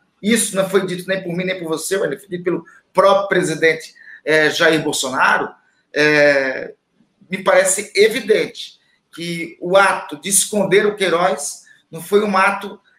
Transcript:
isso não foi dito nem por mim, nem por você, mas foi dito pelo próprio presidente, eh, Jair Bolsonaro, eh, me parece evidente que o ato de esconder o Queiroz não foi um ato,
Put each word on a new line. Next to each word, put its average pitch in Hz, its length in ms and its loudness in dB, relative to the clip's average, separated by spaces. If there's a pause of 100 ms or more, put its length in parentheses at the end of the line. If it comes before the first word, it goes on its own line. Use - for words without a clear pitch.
(220)
isso 226 320 0
não 190 160 -2
foi 190 160 0
dito 175 220 -8
nem 190 160 -4
por 175 100 -6
mim, 180 120 -4
nem 185 120 -4
por 165 120 -10
você, 160 280 -4
mas 151 220 -4
foi - 100 -20
dito 175 140 -10
pelo 170 220 -2 (260)
próprio 196 380 4
presidente, 160 680 0 (300)
eh, 151 240 4
Jair 160 340 2
Bolsonaro, 160 680 0 (440)
eh, 147 800 2 (560)
me 190 120 -8
parece 190 540 2
evidente 208 840 0 (380)
que 170 460 -10
o 175 160 2
ato 175 420 0
de 165 80 -10
esconder 202 580 2
o 208 120 0
Queiroz 185 680 -2 (240)
não 160 120 -14
foi 202 220 2
um 202 120 -2
ato, 202 440 -2 (200)